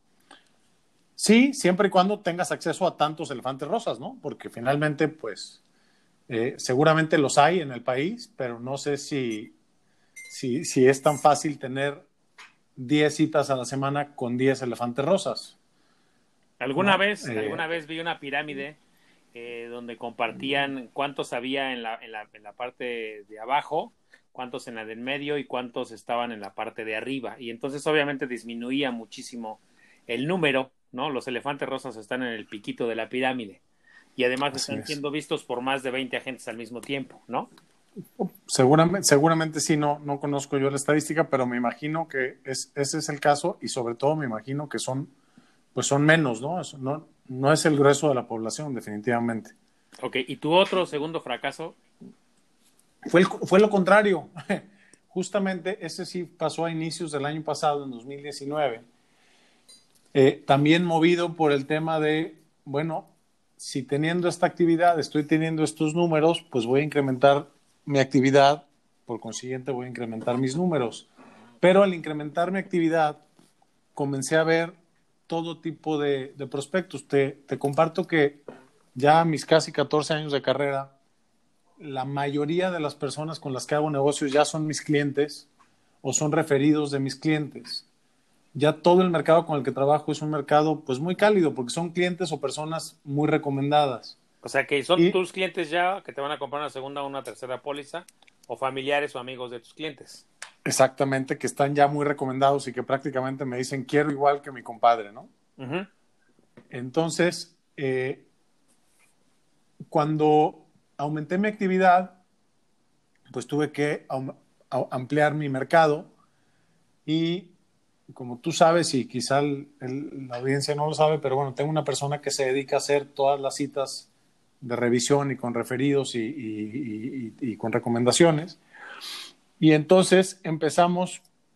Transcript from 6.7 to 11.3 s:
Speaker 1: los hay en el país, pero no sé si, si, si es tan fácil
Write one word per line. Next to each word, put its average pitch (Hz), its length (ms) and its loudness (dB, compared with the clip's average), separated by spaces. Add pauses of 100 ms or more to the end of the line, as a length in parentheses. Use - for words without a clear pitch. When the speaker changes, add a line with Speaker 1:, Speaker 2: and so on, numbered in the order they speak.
Speaker 1:
los 139 200 2
hay 165 220 4
en 139 120 -8
el 117 100 -12
país, 147 540 -4
pero 117 240 -8
no 131 180 -8
sé 143 200 -4
si, 120 560 -6 (600)
si, 139 500 -6
si 131 220 4
es 135 160 4
tan 147 160 2
fácil 147 400 2